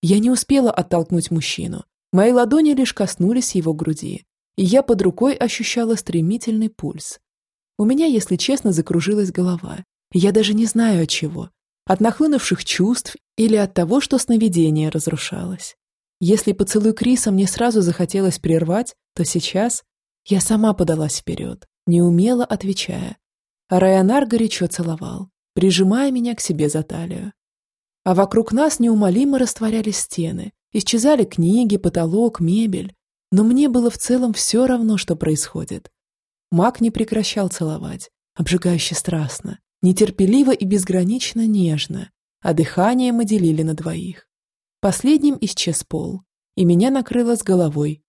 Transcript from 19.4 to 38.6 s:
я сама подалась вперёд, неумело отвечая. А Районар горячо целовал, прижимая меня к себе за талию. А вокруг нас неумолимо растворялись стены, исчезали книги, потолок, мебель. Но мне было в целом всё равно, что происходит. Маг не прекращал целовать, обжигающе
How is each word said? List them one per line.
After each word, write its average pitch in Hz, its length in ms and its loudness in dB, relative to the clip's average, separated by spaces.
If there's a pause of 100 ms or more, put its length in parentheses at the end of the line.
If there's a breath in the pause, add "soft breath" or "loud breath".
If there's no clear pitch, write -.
я 196 140 0
сама 208 340 2
подалась 160 440 -2
вперёд, - 480 -10 (200)
неумело 175 600 4
отвечая. 190 720 -6 (500)
А 185 120 2
Районар 190 460 4
горячо 220 420 -2
целовал, 175 640 -8 (240)
прижимая 190 580 2
меня 240 240 -2
к - 60 -12
себе 151 280 -2
за 156 140 -4
талию. 175 500 -10 (720)
А 185 100 2
вокруг 196 360 2
нас 285 280 0
неумолимо 233 600 2
растворялись 220 580 -2
стены, - 560 -6 (180)
исчезали 240 520 2
книги, 202 540 2
потолок, 185 640 0
мебель. 185 540 -2 (380)
Но 190 120 4
мне 254 240 4
было 240 220 2
в 226 80 -10
целом 247 360 0
всё 240 340 0
равно, 233 300 0
что 175 180 -4
происходит. - 760 -6 (600)
Маг 214 300 2
не 226 100 0
прекращал 214 580 -2
целовать, 160 600 -8 (240)
обжигающе 175 580 -2